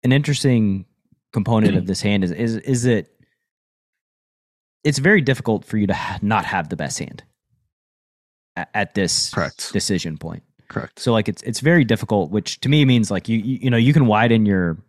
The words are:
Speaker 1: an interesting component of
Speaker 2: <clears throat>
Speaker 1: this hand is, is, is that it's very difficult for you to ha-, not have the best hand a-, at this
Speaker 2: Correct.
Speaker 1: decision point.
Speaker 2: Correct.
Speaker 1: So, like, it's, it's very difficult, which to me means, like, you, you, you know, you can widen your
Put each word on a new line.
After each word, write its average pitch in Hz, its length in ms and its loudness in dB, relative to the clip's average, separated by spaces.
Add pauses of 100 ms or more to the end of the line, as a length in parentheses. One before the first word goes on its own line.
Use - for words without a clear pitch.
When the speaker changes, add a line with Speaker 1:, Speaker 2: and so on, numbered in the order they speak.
Speaker 1:
an 123 80 2
interesting 123 720 2 (480)
component 107 440 2
of 90 80 -2
Speaker 2:
<clears throat> - 20 -8
Speaker 1:
this 95 140 -4
hand 101 220 0
is, 87 80 -2
is, 113 260 -4
is 123 260 -2
that 113 240 0 (1800)
it's 147 160 0
very 185 220 4
difficult 120 440 0
for 110 120 -4
you 104 100 2
to 98 60 0
ha-, - 280 -6
not 101 240 0
have 85 240 -4
the 87 60 -6
best 73 240 -8
hand - 240 -14 (1300)
a-, 87 220 -8
at 101 180 -4
this 95 360 -2
Speaker 2:
Correct. - 420 -6
Speaker 1:
decision 87 440 -4
point. 82 240 -14 (280)
Speaker 2:
Correct. - 280 -10
Speaker 1:
So, - 160 -2
like, 110 160 0
it's, - 140 -10
it's 117 160 -8
very 156 260 4
difficult, 104 460 -2
which - 300 -4
to - 80 -2
me 147 140 4
means, 120 280 2
like, 98 180 -6
you, 113 80 0
you, 117 260 -4
you 131 60 0
know, 120 80 2
you 123 160 4
can 143 140 4
widen 110 400 4
your 90 300 0 (120)